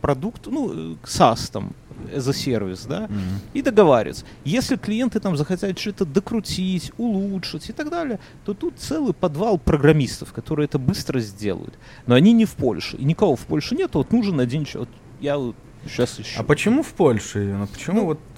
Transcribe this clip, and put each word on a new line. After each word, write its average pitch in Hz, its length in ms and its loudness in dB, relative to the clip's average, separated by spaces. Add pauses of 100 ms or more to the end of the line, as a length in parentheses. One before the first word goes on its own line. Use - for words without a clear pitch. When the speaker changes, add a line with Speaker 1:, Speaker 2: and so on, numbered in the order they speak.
Speaker 1:
продукт, 143 460 -2
ну, 262 260 -2
э, 117 220 -8 (100)
сас - 440 4
там, 98 240 -6 (380)
as 131 160 -4
a 139 40 2
service, 107 560 -2
да, 165 140 -4
Speaker 2:
Мгм. 98 400 -4 (120)
Speaker 1:
и 277 80 -4
договариваться. 165 640 4 (180)
Если 240 320 0
клиенты 220 440 -2
там 185 180 0
захотят 180 400 -2
что-то 196 280 -2
докрутить, 185 920 -2
улучшить 196 720 -4
и 226 40 -8
так 302 180 -8
далее, 302 280 -4 (240)
то 202 120 -4
тут 330 240 -6
целый 277 340 -2
подвал 180 460 0
программистов, 147 760 2
которые 151 320 -2
это 143 140 -2
быстро 131 400 -2
сделают. 101 580 -6 (300)
Но 120 80 6
они 190 180 8
не 226 120 6
в - 100 -4
Польше, 113 420 -2
и 123 80 -8
никого 160 300 4
в - 100 -6
Польше 156 300 -2
нет, 349 180 -2
вот 143 180 0
нужен 202 280 2
один 127 260 0
чё-, - 140 -10
вот 117 100 -8 (320)
я 143 160 -2
вот 123 180 -6 (320)
щас - 320 -2
ищу. - 200 -10
Speaker 2:
А 113 40 -2
почему 214 380 2
в - 120 -6
Польше 113 500 2
именно? 98 240 -2
Почему - 340 -2
Speaker 1:
Ну, 202 40 0
Speaker 2:
вот 151 140 -2 (180)